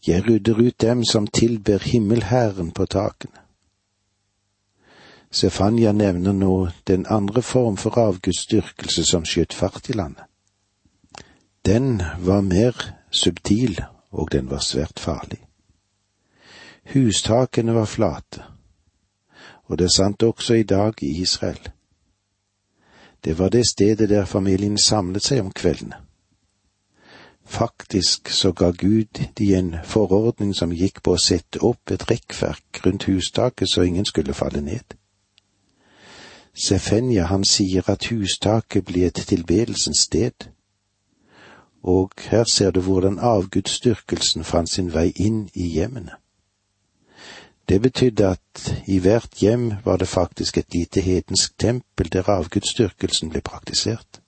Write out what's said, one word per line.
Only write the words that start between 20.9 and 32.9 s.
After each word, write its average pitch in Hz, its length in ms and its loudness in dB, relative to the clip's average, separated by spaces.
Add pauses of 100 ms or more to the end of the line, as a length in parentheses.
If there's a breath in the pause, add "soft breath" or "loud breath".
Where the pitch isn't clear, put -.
i 76 180 -4
Israel. 90 400 -4 (1600 soft breath)
Det 80 160 -2
var 92 100 2
det 117 180 2
stedet 104 420 2
der 101 160 2
familien 98 520 0
samlet 101 460 0
seg 123 220 0
om 95 60 -8
kveldene. 67 440 -4 (1500 loud breath)
Faktisk - 840 -2
så - 220 2
ga 87 200 2
Gud 104 500 0 (160)
de 101 180 2
en 92 280 0
forordning 104 720 2
som 85 180 -2
gikk 87 300 -2
på 92 100 4
å 85 80 2
sette - 400 0
opp - 300 0
et - 200 -4
rekkverk - 760 -6
rundt 95 200 0